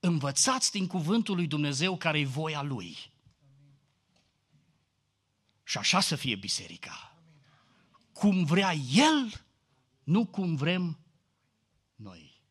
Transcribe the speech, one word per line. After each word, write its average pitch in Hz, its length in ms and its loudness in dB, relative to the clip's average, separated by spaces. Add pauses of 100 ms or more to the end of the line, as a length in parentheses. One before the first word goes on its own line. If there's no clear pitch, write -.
Învățați 170 680 0
din 190 160 -4
cuvântul 190 480 0
lui 175 120 0
Dumnezeu 147 500 -2
care-i 156 280 0
voia 147 380 -6
Lui. 107 340 -8 (2750)
Și - 140 -6
așa 175 220 2
să - 160 0
fie 127 180 -2
biserica. - 800 -10 (1000)
Cum 190 260 4
vrea 180 300 4
El, 220 680 2 (600)
nu 196 220 2
cum 175 300 -2
vrem 170 420 -2 (960)
noi. 87 560 -20